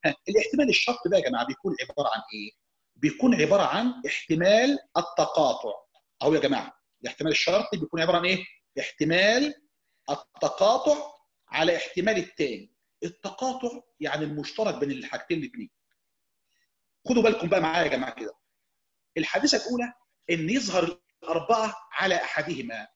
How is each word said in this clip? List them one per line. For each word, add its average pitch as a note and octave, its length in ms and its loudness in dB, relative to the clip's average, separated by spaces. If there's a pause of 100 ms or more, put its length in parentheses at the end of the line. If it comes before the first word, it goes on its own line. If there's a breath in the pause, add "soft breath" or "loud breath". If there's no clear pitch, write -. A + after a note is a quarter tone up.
ها، - 100 0 (140)
الاحتمال A#3+ 400 6
الشرط - 380 0
ده F#3 100 4
يا C#3 120 2
جماعة B2 160 -2
بيكون C#3 360 -4
عبارة C3+ 340 -4
عن A2 60 -6 (120)
إيه؟ G#2+ 320 -14 (420)
بيكون G#3+ 360 4
عبارة F3+ 200 4
عن G3+ 460 0
احتمال G#3 720 2 (180)
التقاطع. D3 760 0 (480)
أهو C#3 120 4
يا D#3 60 4
جماعة، C3+ 340 -2 (280)
الاحتمال D3 300 -4
الشرطي F3+ 460 0
بيكون E3 240 -4
عبارة E3+ 160 2
عن E3+ 80 0
إيه؟ F#3 180 0 (360)
احتمال G3+ 760 2 (560)
التقاطع A3+ 1000 0 (360)
على E3 280 2
احتمال F#3+ 420 -2
التاني. - 560 -6 (300)
التقاطع B3 680 -6 (300)
يعني D3+ 260 -2
المشترك D3+ 500 -4
بين C#3 160 -2
الحاجتين C3+ 480 -6
الاتنين. A2+ 300 -10 (1400)
خدوا A#3+ 160 4
بالكم A3 260 2
بقى D3 120 2
معايا D#3+ 220 0
يا D3+ 60 0
جماعة B2+ 260 -4
كده. A2 180 -10 (840)
الحادثة A#3 400 0
الأولى B3 360 -4 (360)
إن E3 200 -2
يظهر F#3 500 -2 (240)
الأربعة G#3+ 520 0 (160)
على F3+ 240 0
أحدهما. B2+ 800 -6